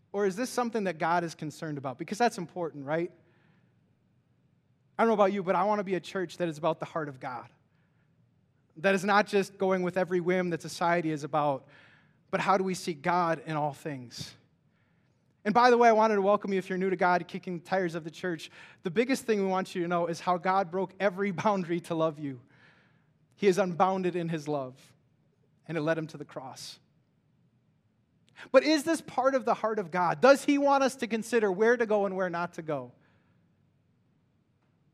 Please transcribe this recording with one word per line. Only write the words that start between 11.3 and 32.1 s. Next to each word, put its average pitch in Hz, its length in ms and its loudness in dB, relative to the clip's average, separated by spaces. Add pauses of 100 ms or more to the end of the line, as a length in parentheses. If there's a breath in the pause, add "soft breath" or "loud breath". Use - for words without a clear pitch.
but 190 100 -2
how 180 180 4
do 190 60 0
we 190 100 -2
seek 170 280 -8
God 170 440 0
in 160 100 -6
all 147 180 -2
things? 127 600 -12 (1120)
And 208 80 0
by 247 160 8
the 240 80 6
way, 240 100 8
I 226 60 10
wanted 214 220 4
to 202 60 2
welcome 202 300 2
you 190 80 0
if 185 100 -6
you're 185 80 -4
new 190 120 -2
to 185 60 0
God, 180 320 2
kicking 180 320 -10
the - 60 -16
tires 185 300 -2
of 160 80 -8
the 165 80 -12
church. 170 400 -8 (320 loud breath)
The 180 80 -4
biggest 240 340 0
thing 214 160 0
we 190 60 0
want 190 280 -2
you 185 60 -2
to 170 60 -2
know 175 200 0
is 165 120 -6
how 180 180 0
God 185 320 0
broke 185 300 -4
every 196 320 0
<laughs> 156 120 -6
boundary 180 380 0
to 170 140 -6
love 160 240 -2
you. 135 220 -10 (960 soft breath)
He 202 120 2
is 180 100 6
unbounded 185 580 2
in 170 140 -2
his 156 180 -4
love, 131 280 -4 (920)
and 165 100 -6
it 151 40 0
led 160 160 0
him 160 100 -6
to 151 100 -8
the 143 80 -2
cross. - 540 -14 (1700 loud breath)
But 254 120 8
is 294 200 2
this 320 180 -2
part 269 340 0
of 226 100 -2
the 226 80 2
heart 220 260 -2
of 170 120 -8
God? 165 300 0
Does 277 220 8
he 285 140 2
want 277 260 4
us 262 140 0
to 240 100 -4
consider 214 440 0
where 220 240 4
to 233 100 0
go 208 200 2
and 190 100 -4